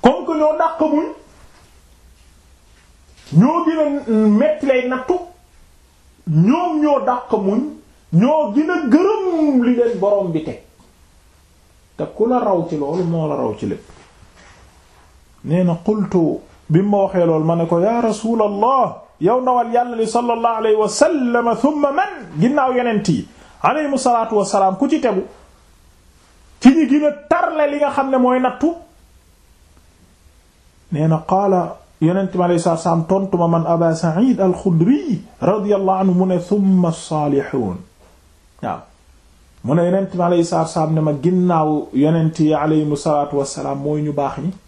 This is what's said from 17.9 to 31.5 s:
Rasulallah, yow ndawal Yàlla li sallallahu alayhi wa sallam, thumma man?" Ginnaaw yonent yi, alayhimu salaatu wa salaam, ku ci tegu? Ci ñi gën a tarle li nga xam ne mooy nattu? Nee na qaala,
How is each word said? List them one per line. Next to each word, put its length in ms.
Rasulallah, 1000
yow 200
ndawal 320
Yàlla 240
li 100
sallallahu 520
alayhi 180
wa 120
sallam, 680
thumma 360
man?" 200
Ginnaaw 340
yonent 340
yi, 180
alayhimu 360
salaatu 380
wa 80
salaam, 320
ku 120
ci 120
tegu? 220
Ci 140
ñi 120
gën 200
a 60
tarle 420
li 80
nga 120
xam 200
ne 80
mooy 220
nattu? 340
Nee 160
na 180
qaala, 500